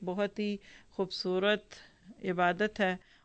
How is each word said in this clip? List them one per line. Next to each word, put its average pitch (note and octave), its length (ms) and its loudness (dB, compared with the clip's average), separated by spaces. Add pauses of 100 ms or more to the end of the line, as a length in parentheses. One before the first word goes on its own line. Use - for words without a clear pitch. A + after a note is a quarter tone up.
बहुत G3+ 340 -2
ही G#3 200 -2 (340)
खूबसूरत F#3+ 720 0 (600)
इबादत F3+ 560 2
है F#3 180 2 (260)